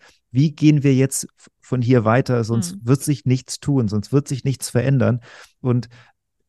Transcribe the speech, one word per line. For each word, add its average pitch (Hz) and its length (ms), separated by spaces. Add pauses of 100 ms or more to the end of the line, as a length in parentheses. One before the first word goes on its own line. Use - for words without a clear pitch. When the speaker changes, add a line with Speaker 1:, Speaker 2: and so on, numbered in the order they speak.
(300)
Speaker 1:
wie 147 240
gehen 147 280
wir 139 120
jetzt 131 300 (140)
f-, - 100 (140)
von 127 180
hier 120 240
weiter? 120 400
Sonst 117 320
Speaker 2:
Mhm. 101 100
Speaker 1:
wird 131 160
sich 147 220
nichts - 340
tun, 131 300
sonst 104 240
wird 139 160
sich 139 160
nichts 135 240
verändern. 123 520 (420)
Und 123 260 (600)